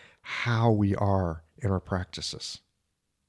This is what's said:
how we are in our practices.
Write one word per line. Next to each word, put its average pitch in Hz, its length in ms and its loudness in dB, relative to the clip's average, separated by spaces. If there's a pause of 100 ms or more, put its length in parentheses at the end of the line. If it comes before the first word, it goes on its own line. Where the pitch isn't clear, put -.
(200)
how 117 500 0
we 101 240 4
are 92 480 0 (160)
in 98 140 -2
our 92 80 2
practices. - 800 -8 (680)